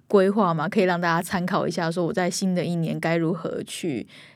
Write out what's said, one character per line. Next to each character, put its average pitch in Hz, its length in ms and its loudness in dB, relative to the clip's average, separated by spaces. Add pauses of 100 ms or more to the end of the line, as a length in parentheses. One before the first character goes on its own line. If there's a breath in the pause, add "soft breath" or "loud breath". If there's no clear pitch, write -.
规 196 220 4
划 196 240 2
吗？ 151 120 0
可 214 140 0
以 190 40 4
让 180 140 2
大 175 80 0
家 165 160 2
参 180 220 -2
考 175 240 0
一 - 20 -2
下， 165 200 -2
说 170 160 0
我 160 40 -2
在 180 200 0
新 185 240 -2
的 175 100 0
一 175 120 -2
年 156 220 -2
该 165 180 0
如 165 180 0
何 - 300 -6
去 - 440 -6 (280 loud breath)